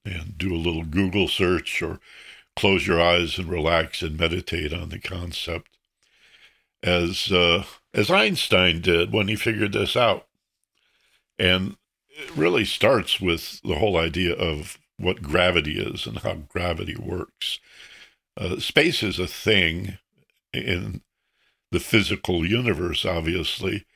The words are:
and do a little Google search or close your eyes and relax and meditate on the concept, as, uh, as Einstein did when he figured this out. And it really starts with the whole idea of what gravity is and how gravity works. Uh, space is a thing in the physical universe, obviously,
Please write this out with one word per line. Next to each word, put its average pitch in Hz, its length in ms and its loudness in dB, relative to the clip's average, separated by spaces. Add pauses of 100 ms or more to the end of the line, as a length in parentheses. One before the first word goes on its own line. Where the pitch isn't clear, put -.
and 87 340 -8
do 92 160 -2
a - 20 -2
little 82 280 -2
Google 90 440 0
search - 540 0
or 82 180 -6 (560)
close 95 300 4
your 85 140 4
eyes 87 380 4
and 90 100 -6
relax 82 540 0
and 78 160 -4
meditate 82 540 -2
on 85 160 -8
the 85 100 -10
concept, 87 800 -8 (1040)
as, 90 480 0
uh, 90 340 4 (300)
as 104 160 2
Einstein 92 680 2
did 87 320 2
when 107 160 2
he 110 80 -2
figured 107 360 -2
this 107 240 -2
out. 117 300 2 (1120)
And 92 380 2 (340)
it - 260 -16
really 139 280 2
starts 107 560 2
with 85 420 -2
the 95 140 -2
whole 95 200 2
idea 82 380 0
of 76 440 -4 (200)
what 92 240 -2
gravity 82 560 2
is - 280 -6
and 55 120 -8
how 98 160 -4
gravity 87 640 -4
works. - 640 -8 (760)
Uh, - 220 -4
space - 440 0
is 98 160 -2
a 92 80 -2
thing 95 720 0 (540)
in 98 500 -4 (680)
the 87 100 -2
physical 95 640 0
universe, 90 600 -2
obviously, 87 880 -2